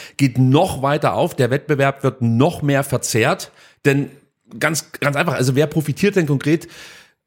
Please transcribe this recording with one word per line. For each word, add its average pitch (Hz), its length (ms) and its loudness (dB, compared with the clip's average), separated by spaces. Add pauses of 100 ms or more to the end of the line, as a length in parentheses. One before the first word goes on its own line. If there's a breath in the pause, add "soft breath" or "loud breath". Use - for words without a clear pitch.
(180 loud breath)
geht 127 220 2
noch 135 420 4
weiter 143 320 0
auf, 139 220 -2
der 120 160 0
Wettbewerb 139 520 -2
wird 127 200 -2
noch 123 400 2
mehr 139 200 2
verzerrt, - 680 -2 (340 soft breath)
denn 139 240 2 (500)
ganz, 151 400 -4
ganz 143 160 0
einfach, 139 200 -4
also 127 200 0
wer 151 120 2
profitiert 156 480 -2
denn 175 100 2
konkret 147 420 -2 (600 loud breath)